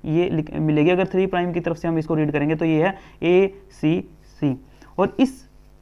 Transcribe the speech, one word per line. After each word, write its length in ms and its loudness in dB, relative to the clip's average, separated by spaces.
ये 240 0
लिख-, 240 -4
मिलेगी। 360 2
अगर 180 2
थ्री 180 0
प्राइम 280 -2
की 60 -4
तरफ 180 -4
से 100 -6
हम 100 0
इसको 180 -2
रीड 160 0
करेंगे, 240 0
तो 100 -2
ये 220 2
है 120 -4
एसीसी, 1400 -2
और 200 0
इस 300 0